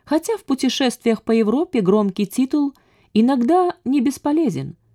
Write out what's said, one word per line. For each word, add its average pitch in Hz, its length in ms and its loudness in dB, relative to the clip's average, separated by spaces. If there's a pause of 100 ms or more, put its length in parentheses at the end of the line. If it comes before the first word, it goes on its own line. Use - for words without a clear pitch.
хотя 320 320 -2
в - 80 -20
путешествиях 247 800 -2
по 233 100 -2
Европе 226 480 0
громкий 202 460 0
титул 277 480 -2 (380)
иногда 269 600 2 (100)
не 269 160 0
бесполезен. 247 760 -2 (180)